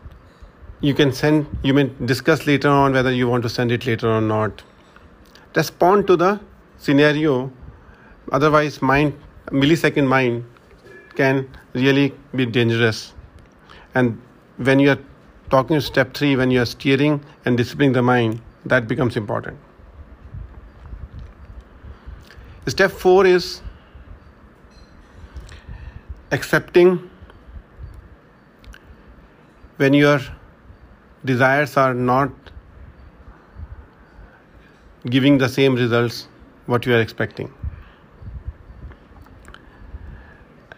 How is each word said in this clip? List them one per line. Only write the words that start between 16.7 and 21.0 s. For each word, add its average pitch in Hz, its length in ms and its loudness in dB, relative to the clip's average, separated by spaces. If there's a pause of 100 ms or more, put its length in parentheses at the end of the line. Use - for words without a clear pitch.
and 123 140 0
disciplining 131 340 0
the 127 100 0
mind, 120 400 0 (240)
that 123 220 0
becomes 117 300 -2
important. 117 400 -8 (3000)